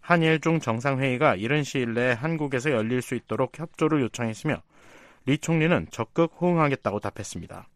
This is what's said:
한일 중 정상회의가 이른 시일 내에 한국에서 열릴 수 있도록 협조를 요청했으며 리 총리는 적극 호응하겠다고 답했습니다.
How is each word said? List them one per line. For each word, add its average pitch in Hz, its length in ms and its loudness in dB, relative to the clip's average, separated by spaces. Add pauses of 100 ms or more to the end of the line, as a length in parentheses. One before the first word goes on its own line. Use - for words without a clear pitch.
한일 160 380 4
중 160 200 2
정상회의가 127 760 0
이른 120 280 0
시일 123 300 -2
내에 123 200 2
한국에서 143 580 -2
열릴 120 320 0
수 - 100 -6
있도록 120 440 -4
협조를 156 440 0
요청했으며 113 600 -4 (640)
리 139 100 2
총리는 156 540 2
적극 160 400 -2 (100)
호응하겠다고 143 600 0
답했습니다. 92 760 -10